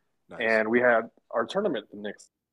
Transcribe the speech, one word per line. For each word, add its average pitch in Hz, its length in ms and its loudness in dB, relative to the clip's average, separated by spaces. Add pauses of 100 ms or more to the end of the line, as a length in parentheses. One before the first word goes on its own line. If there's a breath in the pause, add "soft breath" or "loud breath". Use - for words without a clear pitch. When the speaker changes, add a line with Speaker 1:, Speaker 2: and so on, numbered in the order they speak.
(300)
Speaker 1:
Nice. - 120 -16
Speaker 2:
And 110 280 2
we 120 100 4
had 120 300 4 (220)
our 117 140 -2
tournament 170 460 -4
the 104 80 -18
next. 104 300 -12 (240)